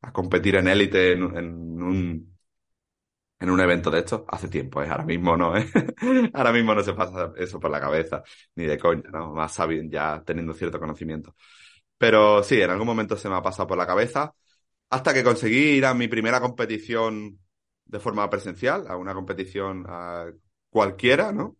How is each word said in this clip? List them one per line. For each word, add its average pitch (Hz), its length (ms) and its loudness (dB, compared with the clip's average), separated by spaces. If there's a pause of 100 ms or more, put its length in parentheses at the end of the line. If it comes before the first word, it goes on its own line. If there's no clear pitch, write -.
a - 100 -16
competir 92 440 2
en 90 120 4
élite 95 440 4
en, 90 100 0 (140)
en 85 460 -8
un, 87 560 -4 (1000)
en 90 100 -2
un 92 100 4
evento 87 300 4
de 80 100 2
estos". - 280 -4
Hace - 200 -8
tiempo, 71 340 -4
¿eh? 76 80 -4
Ahora 78 140 -4
mismo 85 320 2
no, 85 200 2
¿eh? 110 160 0
<laughs> 254 640 2
Ahora 123 180 2
mismo 113 220 4
no 104 80 2
se 98 120 -2
pasa 90 420 -4
eso 90 240 -8
por 76 100 -2
la 73 100 -2
cabeza, 76 420 -2 (340)
ni 85 100 -4
de 73 120 -2
coña, 85 340 -4
¿no? 80 220 -10
Más 80 200 -4
sabiendo, 80 380 -4
ya 78 320 -4
teniendo 82 300 -6
cierto 80 240 -8
conocimiento. 78 560 -10 (640)
Pero 107 440 6
sí, 110 180 2
en 90 100 4
algún 101 160 -2
momento 110 300 -2
se 101 120 -10
me 95 80 -2
ha 90 60 -2
pasado 95 260 -4
por 90 100 -2
la 90 80 0
cabeza, 107 480 0 (560)
hasta 135 240 0
que 127 100 2
conseguí 123 540 4
ir 135 80 4
a 131 80 4
mi 120 140 0
primera 113 320 0
competición 110 1000 -4 (480)
de 104 140 -10
forma 104 300 -2
presencial, 113 580 -4
a 92 80 -8
una 92 180 -8
competición, 95 720 -8
ah, 87 380 -10 (440)
cualquiera, 120 640 2
¿no? - 280 -8